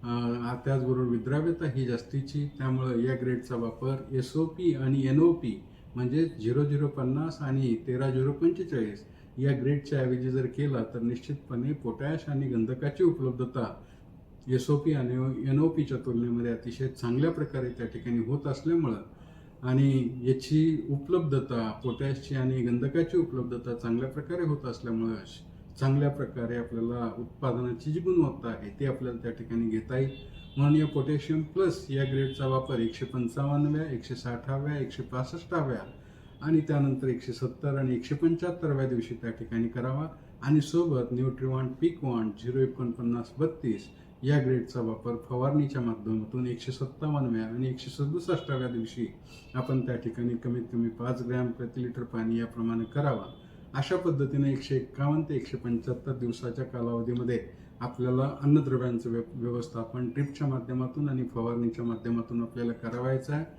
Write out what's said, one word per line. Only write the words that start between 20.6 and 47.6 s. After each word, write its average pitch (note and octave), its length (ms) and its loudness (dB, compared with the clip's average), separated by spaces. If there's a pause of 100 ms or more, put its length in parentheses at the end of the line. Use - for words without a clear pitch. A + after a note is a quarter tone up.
उपलब्धता, C#3 840 0 (120)
पोटॅशची C3+ 520 -4
आणि C3 260 0
गंधकाची C3+ 560 2
उपलब्धता A#2+ 580 -2
चांगल्या A#2+ 340 0
प्रकारे E3+ 340 -4
होत D3 220 0
असल्यामुळं A2+ 500 -2 (100)
श-, - 240 -18 (300)
चांगल्या C#3 300 4
प्रकारे A#2+ 480 -4
आपल्याला A#2 600 -2
उत्पादनाची B2 760 -2
जी D#3+ 80 0
गुणवत्ता E3 500 2
आहे, G#2 300 -8
ती C#3 60 0
आपल्याला B2+ 380 -2
त्या A#2 80 -2
ठिकाणी A#2 380 -2
घेता A2 280 -2
येईल. C3+ 120 4 (480)
म्हणून D3 220 8
या D3+ 80 4
पोटॅशियम D3 540 0
प्लस F3 480 2
या C#3 140 2
ग्रेडचा C3+ 440 0
वापर B2+ 320 0
एकशे A2+ 260 0
पंचावन्नव्या, C#3+ 880 2
एकशे A#2+ 220 -6
साठाव्या, C3+ 640 -4
एकशे C3 260 -4
पासष्टाव्या C3 760 -2 (600)
आणि D#3 180 4
त्यानंतर C#3 480 2
एकशे B2 260 -2
सत्तर C3+ 440 -2
आणि B2+ 180 2
एकशे B2 200 -2
पंच्याहत्तरव्या E3 720 2
दिवशी A#2+ 280 -2
त्या A#2 160 -6
ठिकाणी A#2 360 -2
करावा C3 400 -2 (340)
आणि D3+ 200 6
सोबत D3 500 2
न्यूट्रिवॉन्ट C3 600 0 (100)
पीकवॉन्ट A#2+ 520 0 (100)
झिरो B2 160 0
एकोणपन्नास A#2+ 800 0
बत्तीस B2+ 420 0 (420)
या C#3+ 160 6
ग्रेडचा B2+ 420 0
वापर A2+ 340 -2 (140)
फवारणीच्या C3+ 520 2
माध्यमातून A2 640 -2
एकशे A#2+ 240 -6
सत्तावन्नव्या C3 760 -2
आणि B2 240 -2